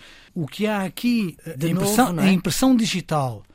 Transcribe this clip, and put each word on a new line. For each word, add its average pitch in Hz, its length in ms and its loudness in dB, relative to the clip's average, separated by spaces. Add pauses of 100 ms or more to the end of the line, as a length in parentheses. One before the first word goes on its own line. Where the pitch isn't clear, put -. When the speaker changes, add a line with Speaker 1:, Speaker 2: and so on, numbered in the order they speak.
(340)
Speaker 1:
o 170 140 -6
que 208 200 -6
há 208 160 -2
aqui, 214 520 -2 (100)
eh, 160 120 -12
Speaker 2:
De 151 100 -2
Speaker 1:
a - 20 0
impressão, 202 360 2
Speaker 2:
novo, 175 120 -2
não 196 60 0
é? 190 60 6
Speaker 1:
a - 20 6
impressão 220 440 2
digital 151 680 -2 (120)